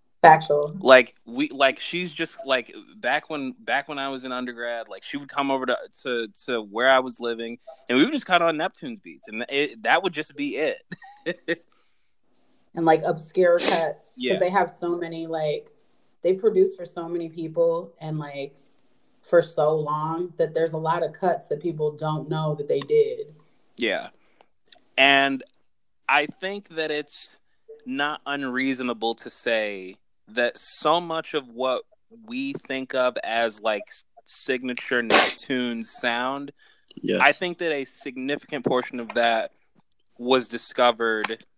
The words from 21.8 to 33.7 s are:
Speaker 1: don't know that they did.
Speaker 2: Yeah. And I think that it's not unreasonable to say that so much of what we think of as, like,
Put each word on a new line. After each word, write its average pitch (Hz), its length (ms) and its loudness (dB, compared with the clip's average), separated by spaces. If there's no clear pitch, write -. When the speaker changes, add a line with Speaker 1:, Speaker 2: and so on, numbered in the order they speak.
Speaker 1:
don't 156 360 -4
know 156 280 -2
that 147 120 -8
they 139 140 0
did. 139 520 2
Speaker 2:
Yeah. 101 320 -2
And 135 440 6
I 147 160 4
think 196 500 -10
that 156 160 -4
it's - 480 -4
not 143 400 -4
unreasonable 127 880 -2
to - 140 -12
say 104 640 -2
that 120 320 -2
so - 400 4
much 165 340 -6
of 135 140 -4
what 123 360 -2
we 139 260 -6
think 131 260 -6
of 127 300 0
as, 113 380 -2
like, 107 260 0